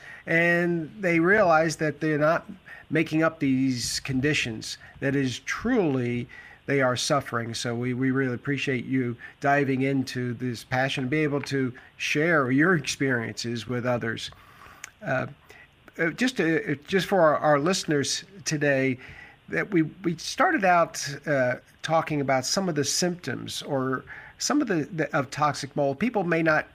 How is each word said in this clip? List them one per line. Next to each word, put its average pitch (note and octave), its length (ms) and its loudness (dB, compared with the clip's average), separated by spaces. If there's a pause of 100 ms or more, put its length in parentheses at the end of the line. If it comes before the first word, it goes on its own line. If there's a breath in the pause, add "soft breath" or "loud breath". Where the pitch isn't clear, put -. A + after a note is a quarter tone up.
(260 loud breath)
and E3+ 720 2
they E3+ 220 2
realize E3+ 560 6
that D3+ 240 -2
they're D#3 180 2
not D3+ 320 2 (400 loud breath)
making D#3+ 320 2
up D#3+ 160 2
these C3 640 0
conditions, B2+ 800 -2 (200 loud breath)
that C3+ 160 -2
is C3 260 -2
truly C3 840 0 (400 loud breath)
they C#3 160 2
are B2 140 2
suffering. A#2+ 580 -2
So A#2+ 200 -4
we, B2 200 -2
we C3 160 0
really C3 240 0
appreciate C3 500 -2
you B2 320 -2 (240 loud breath)
diving C#3 420 2
into B2+ 520 -2
this A#2+ 300 -6
passion C3+ 400 -2
and B2+ 60 -4
be D#3 100 0
able C#3+ 220 0
to C3 300 -2 (260 loud breath)
share D3 520 0
your D#3 240 4
experiences A#2 920 -2
with B2 180 -2
others. A2+ 440 -2 (760 loud breath)
Uh, C3 220 -2 (680 loud breath)
uh, E3+ 120 0
just B3 280 -2
to, D#3+ 340 0
uh, - 20 0 (120)
just F3+ 200 0
for G3 140 2
our, D3+ 160 6
our D3+ 240 4
listeners D#3 640 0 (200)
today, C3+ 540 0 (500 loud breath)
that D#3+ 220 -4
we, F3 120 4 (200)
we F3 140 -2
started D4 480 0
out, F3 440 2 (180)
uh, C3 280 2 (280)
talking D#3 380 0
about C3 240 0
some F#3+ 240 -2
of E3+ 60 -2
the C#3+ 100 0
symptoms B2 800 -4
or C3 420 -2 (340 loud breath)
some - 220 2
of D4 60 0
the, F3 260 0
the, D#3+ 240 -2
of C#3 140 -2
toxic C#3+ 460 -2
mold. C#3 220 0
People A3 260 0
may E3 180 2
not D#3 320 2